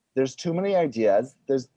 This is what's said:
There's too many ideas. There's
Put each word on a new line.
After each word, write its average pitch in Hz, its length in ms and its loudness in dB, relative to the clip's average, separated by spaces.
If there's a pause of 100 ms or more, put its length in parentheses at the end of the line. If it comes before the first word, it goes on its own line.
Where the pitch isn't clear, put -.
(160)
There's 135 200 -2
too 165 200 -6
many 196 200 -2
ideas. 117 600 0 (120)
There's 135 300 -2